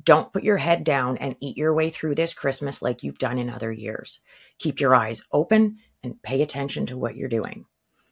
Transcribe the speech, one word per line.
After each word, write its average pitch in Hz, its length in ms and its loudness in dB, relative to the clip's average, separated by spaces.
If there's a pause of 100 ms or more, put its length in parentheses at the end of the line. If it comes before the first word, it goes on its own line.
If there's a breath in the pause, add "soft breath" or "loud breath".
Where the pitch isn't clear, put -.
Don't 156 300 6
put 190 100 -2
your 208 140 4
head 165 260 2
down 131 360 0
and 131 200 -6
eat 139 180 -8
your 156 160 2
way 160 180 2
through 156 260 -2
this 165 180 0
Christmas 139 480 -4
like 123 220 -2
you've 143 140 -8
done 127 200 -2
in 120 100 -2
other 117 220 -6
years. 110 480 -8 (400 soft breath)
Keep 147 220 -4
your 131 160 6
eyes 113 340 -2
open 214 480 4 (240 loud breath)
and - 180 -10
pay 135 220 0
attention 143 440 -2
to 127 120 -8
what 117 180 -4
you're 120 120 -6
doing. - 380 -4 (460)